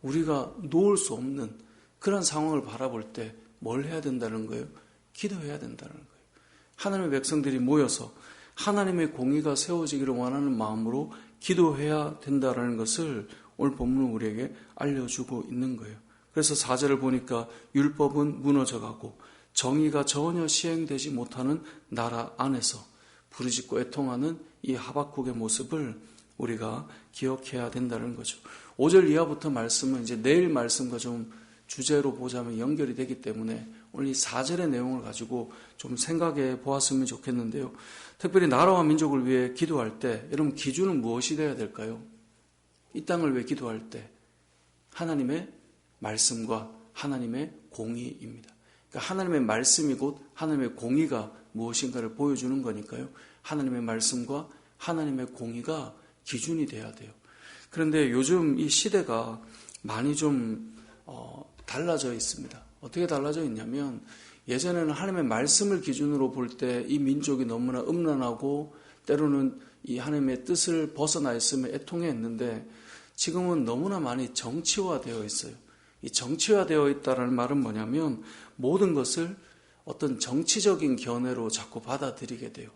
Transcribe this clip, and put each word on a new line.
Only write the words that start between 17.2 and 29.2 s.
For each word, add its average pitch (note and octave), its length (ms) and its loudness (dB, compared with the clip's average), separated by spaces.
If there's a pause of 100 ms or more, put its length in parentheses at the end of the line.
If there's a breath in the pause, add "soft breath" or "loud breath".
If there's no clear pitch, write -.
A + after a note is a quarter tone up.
율법은 D3 680 4
무너져가고 B2+ 760 0 (380 loud breath)
정의가 D3 500 4
전혀 E3 420 0
시행되지 D3+ 680 0
못하는 B2+ 500 -2 (260 loud breath)
나라 A#2 480 -4
안에서 B2+ 480 0 (460 soft breath)
부르짖고 B2 500 -2
애통하는 C3+ 580 -2 (220 loud breath)
이 C3 140 -2
하박국의 B2+ 580 -4
모습을 A#2 640 -2 (380 loud breath)
우리가 A2+ 500 -4 (260 loud breath)
기억해야 C3 580 -4
된다는 A#2+ 440 -4
거죠. - 240 -8 (380 loud breath)
오 D3 140 6
절 F3+ 180 12
이하부터 D3+ 420 4